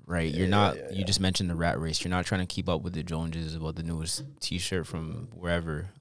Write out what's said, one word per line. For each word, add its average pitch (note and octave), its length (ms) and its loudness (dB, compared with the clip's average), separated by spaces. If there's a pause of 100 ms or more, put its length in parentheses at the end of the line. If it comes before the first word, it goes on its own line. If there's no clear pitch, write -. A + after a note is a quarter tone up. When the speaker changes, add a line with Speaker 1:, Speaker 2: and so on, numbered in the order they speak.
Speaker 1:
right? E2 280 0
You're F2 120 2
Speaker 2:
Yeah, F#2 60 4
Speaker 1:
not, G2+ 260 6
Speaker 2:
yeah, C#2+ 140 -10
Speaker 1:
you F#2+ 100 -4
Speaker 2:
yeah. F#2+ 60 2
Speaker 1:
just G2 120 4
mentioned F#2 300 2
the E2+ 80 0
rat E2 240 2
race. D#2+ 240 -2
You're F2 60 -2
not F2+ 160 2
trying F#2 160 2
to F2+ 40 -2
keep F2+ 220 -4
up E2 140 4
with F2+ 100 -4
the D#2+ 100 -2
Joneses E2 520 -4
about D#2 220 -4
the E2 60 -4
newest D#2+ 400 -2 (180)
T-shirt F2 460 -2
from D#2+ 480 -6
wherever. E2+ 540 -2 (120)